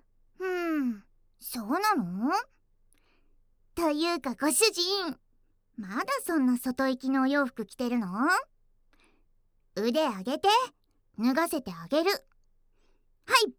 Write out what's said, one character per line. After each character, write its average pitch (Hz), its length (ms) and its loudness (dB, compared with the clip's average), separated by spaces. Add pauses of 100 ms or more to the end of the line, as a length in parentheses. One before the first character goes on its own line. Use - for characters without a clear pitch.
(400)
う 370 80 -4 (340)
ん、 226 240 -4 (340)
そ - 240 -10
う 247 160 0
な 415 160 2
の？ 208 380 -2 (1400)
と 330 160 2
い 320 220 0
う 339 60 -4
か 254 140 -6
ご 285 180 0
主 440 200 4
人、 349 460 -2 (600)
ま 208 260 -6
だ 494 80 -4 (140)
そ 339 120 0
ん 269 80 4
な 247 120 4
外 262 320 -2
行 262 100 -2
き 262 120 -4
の 269 120 2
お 262 40 2
洋 285 180 2
服 233 200 -8
着 - 100 -18
て 240 140 -4
る 240 100 0
の？ 214 300 0 (1500)
腕 240 300 0
上 202 180 -4
げ 247 160 -2
て、 381 100 4 (680)
脱 240 160 2
が 320 140 2
せ 339 140 -2
て 196 100 -10
あ 165 160 -14
げ 302 160 2
る。 370 80 4
は 392 60 -2 (1300)
い、 247 120 -10